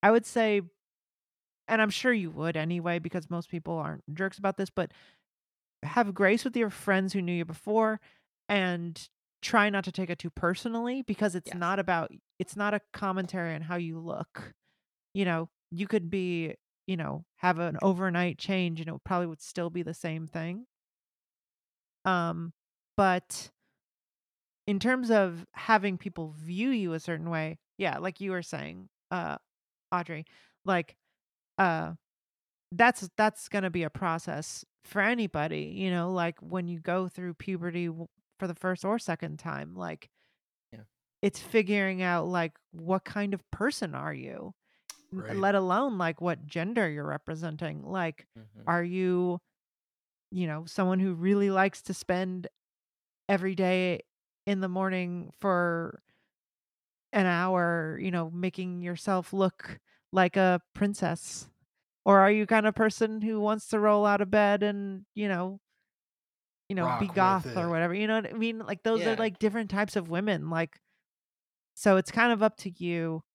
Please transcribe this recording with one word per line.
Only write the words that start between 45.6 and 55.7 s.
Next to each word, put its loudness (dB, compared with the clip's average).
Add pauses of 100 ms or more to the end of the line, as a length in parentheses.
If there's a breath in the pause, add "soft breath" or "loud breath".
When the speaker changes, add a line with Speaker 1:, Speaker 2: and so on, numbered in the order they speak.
Speaker 1:
like, -2
what -2
gender 0
you're -6
representing. -6
Like, -4 (100)
Speaker 2:
Mm-hmm. -14
Speaker 1:
are 2
you, 0 (920)
you -2
know, -6
someone 2
who 2
really 4
likes 2
to -6
spend -4 (840)
every 2
day 2 (460)
in 0
the -2
morning -2
for 0 (1120)